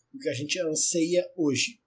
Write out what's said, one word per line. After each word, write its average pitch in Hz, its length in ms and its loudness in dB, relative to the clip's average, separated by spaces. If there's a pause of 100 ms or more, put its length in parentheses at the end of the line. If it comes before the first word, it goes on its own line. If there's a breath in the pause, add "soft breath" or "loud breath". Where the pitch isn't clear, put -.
(140)
o - 40 -14
que - 100 -6
a - 60 0
gente 147 260 -4
anseia 170 760 2
hoje. - 500 0